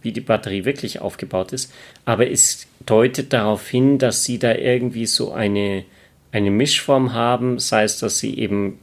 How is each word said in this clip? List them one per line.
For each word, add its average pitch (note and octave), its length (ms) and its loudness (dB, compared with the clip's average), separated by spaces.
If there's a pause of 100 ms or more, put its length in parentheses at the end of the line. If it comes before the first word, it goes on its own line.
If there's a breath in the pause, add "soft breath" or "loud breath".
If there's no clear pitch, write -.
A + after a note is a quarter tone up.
wie A2+ 100 -6
die A2 100 -6
Batterie G2 440 -2
wirklich C3+ 360 -6
aufgebaut - 520 -6
ist, - 180 -8 (320 loud breath)
aber A#2 280 2
es - 340 2 (220)
deutet B2 440 4
darauf G#2+ 380 0
hin, C3 300 4
dass A#2+ 240 0
sie A#2+ 160 -4
da A#2 160 2
irgendwie A#2+ 500 0
so - 260 -2
eine, G2+ 540 -2 (460 soft breath)
eine G2+ 200 0
Mischform C3 640 2
haben, A#2+ 460 0
sei A2 240 2
es, G#2+ 160 -2
dass - 200 -4
sie A2 180 -6
eben G2+ 460 -2